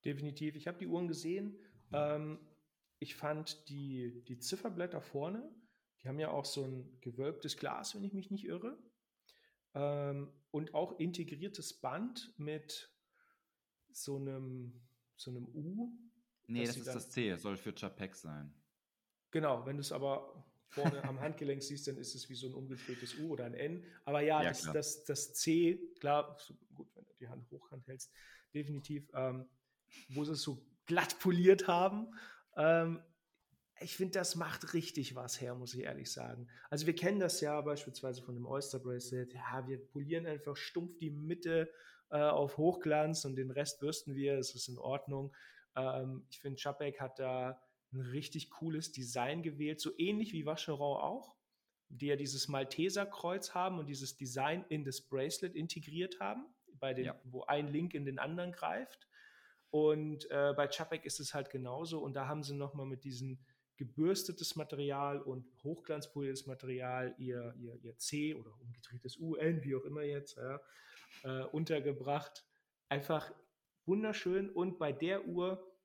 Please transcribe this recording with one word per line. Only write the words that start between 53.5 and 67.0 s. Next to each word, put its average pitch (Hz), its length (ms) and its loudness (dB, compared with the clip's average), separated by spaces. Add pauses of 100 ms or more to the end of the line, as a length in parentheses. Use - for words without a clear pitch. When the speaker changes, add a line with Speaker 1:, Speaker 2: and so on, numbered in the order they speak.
Speaker 1:
haben 180 240 2
und 147 100 -4
dieses 135 280 -6
Design 139 540 0
in 151 160 0
das 135 160 -4
Bracelet 147 520 0
integriert 165 680 -4
haben, 220 240 -2 (340)
bei 135 140 2
den, 127 120 0
Speaker 2:
Ja. - 200 -6
Speaker 1:
wo 127 180 -8
ein 147 240 4
Link 160 260 0
in 143 120 -2
den 135 140 -2
anderen 175 340 -2
greift. 175 560 -4 (600)
Und, 151 640 4
äh, 143 240 4
bei 143 140 4
Chapek 160 340 -4
ist - 160 -4
es 139 140 -6
halt 139 160 -4
genauso. 143 520 -4
Und 131 120 -4
da 135 140 -2
haben 151 140 -2
sie 143 140 -4
nochmal 139 300 -4
mit 135 180 -6
diesem 131 400 -6 (340)
gebürstetes 165 760 0
Material 143 640 0
und 131 240 -4 (180)
hochglanzpoliertes 143 840 -2
Material 127 720 -2